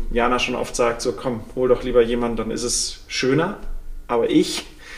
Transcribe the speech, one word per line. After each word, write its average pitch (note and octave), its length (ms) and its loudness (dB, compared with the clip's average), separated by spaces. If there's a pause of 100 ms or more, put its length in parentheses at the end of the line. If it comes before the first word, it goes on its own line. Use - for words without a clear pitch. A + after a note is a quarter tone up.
(140)
Jana A#2+ 260 4
schon B2+ 160 -2
oft A#2+ 200 -4
sagt: A#2 260 2
So, B2+ 120 -2
„Komm, A#2 280 -4 (140)
hol B2+ 120 2
doch B2 160 4
lieber B2 180 4
jemanden, A#2 360 2
dann A2 140 -4
ist A#2 120 -4
es - 440 -4
schöner.“ D3+ 500 0 (500)
Aber A#2 220 2
ich, - 360 2 (320)